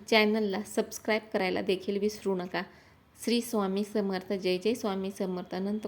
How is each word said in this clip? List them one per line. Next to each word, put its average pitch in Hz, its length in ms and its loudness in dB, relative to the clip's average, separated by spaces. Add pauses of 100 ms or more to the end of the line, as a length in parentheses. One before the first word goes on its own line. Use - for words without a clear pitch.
(100)
चॅनलला 214 520 4
सबस्क्राईब 220 600 -2 (100)
करायला 190 300 2
देखील 196 360 0
विसरू 196 360 0
नका. 180 280 -2 (640)
श्री 240 160 4
स्वामी 202 440 0
समर्थ. 196 480 -2
जय 185 260 0
जय 214 160 0
स्वामी 190 360 -2
समर्थ. 185 440 -4
अनंत 208 340 -2